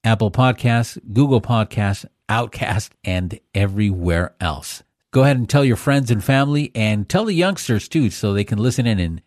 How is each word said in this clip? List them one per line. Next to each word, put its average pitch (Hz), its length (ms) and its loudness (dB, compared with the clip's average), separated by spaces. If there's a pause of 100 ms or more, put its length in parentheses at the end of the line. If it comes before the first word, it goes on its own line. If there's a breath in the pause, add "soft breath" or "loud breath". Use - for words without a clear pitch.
Apple 110 260 2
Podcasts, 120 680 0 (140)
Google 131 280 4
Podcasts, 107 680 -2 (220)
Outcast, - 760 -4
and 90 380 -4 (120)
everywhere 95 880 0
else. - 440 -8 (260)
Go 131 120 4
ahead 139 140 4
and 123 120 -2
tell 143 160 2
your 123 100 4
friends 139 380 0
and 107 100 0
family 139 540 0
and 107 320 0
tell 196 160 0
the 214 100 -2
youngsters 165 540 0
too 135 220 2
so 101 220 -2
they 101 120 0
can 101 140 -2
listen 120 280 0
in 107 140 2
and 82 260 -2